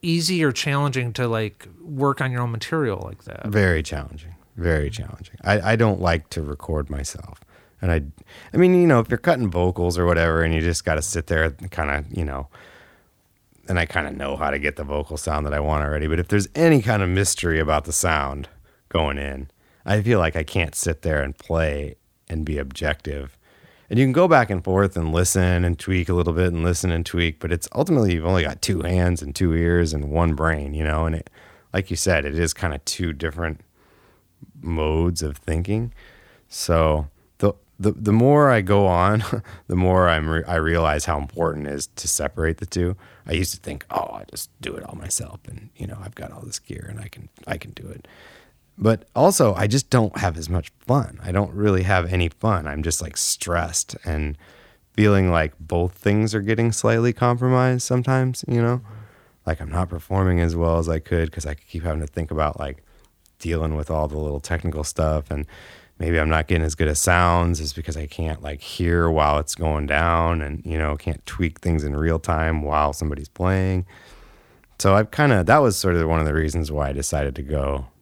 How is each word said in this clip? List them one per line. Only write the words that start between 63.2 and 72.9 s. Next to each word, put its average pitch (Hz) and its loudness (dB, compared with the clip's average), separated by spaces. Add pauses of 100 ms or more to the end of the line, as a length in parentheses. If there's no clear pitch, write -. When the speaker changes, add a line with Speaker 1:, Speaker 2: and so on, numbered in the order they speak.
Speaker 2:
dealing 80 -2
with 76 -4
all 78 0
the 73 -6
little 76 -4
technical 80 -4
stuff, 78 0
and 73 -4 (520)
maybe 82 0
I'm 78 2
not 78 2
getting 82 0
as 80 -4
good 80 0
as 76 0
sounds 87 4
is 73 -8
because 80 -8
I 78 -8
can't, 78 -6
like, 73 -10
hear 85 2
while 76 4
it's - -6
going 76 -2
down 82 2
and, 76 -8
you 80 -4
know, 76 -2
can't 73 -6
tweak - -4
things 80 0
in 73 -4
real 80 0
time 80 0
while 73 0